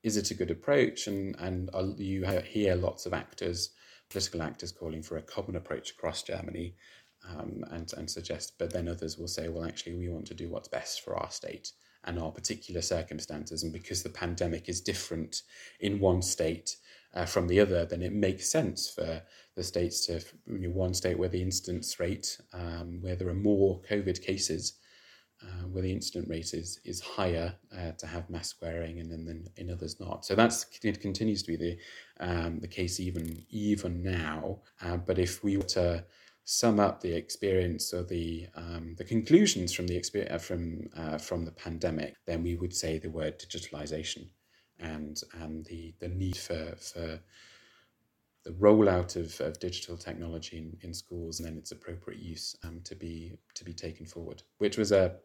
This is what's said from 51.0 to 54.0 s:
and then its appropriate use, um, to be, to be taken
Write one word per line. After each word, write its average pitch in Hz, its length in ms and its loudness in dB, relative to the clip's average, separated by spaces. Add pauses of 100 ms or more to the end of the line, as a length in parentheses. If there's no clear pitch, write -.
and 82 80 -6
then 80 100 -8
its - 140 -12
appropriate - 500 -12
use, 85 400 -8
um, 82 220 -10
to - 100 -12
be, 85 380 -8 (220)
to - 100 -12
be 90 80 -10
taken 80 340 -10